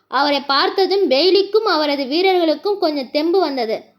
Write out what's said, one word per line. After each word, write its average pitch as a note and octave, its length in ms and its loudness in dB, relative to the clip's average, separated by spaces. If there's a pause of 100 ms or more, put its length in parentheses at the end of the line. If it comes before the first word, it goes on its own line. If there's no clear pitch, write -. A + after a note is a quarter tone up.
அவரை C#4+ 320 0
பார்த்ததும் F#4 720 0
பெய்லிக்கும் G4 580 2
அவரது D4 380 -2
வீரர்களுக்கும் F4 720 0
கொஞ்சம் D4+ 320 -4
தெம்பு E4 300 0
வந்தது. B3+ 420 -4 (160)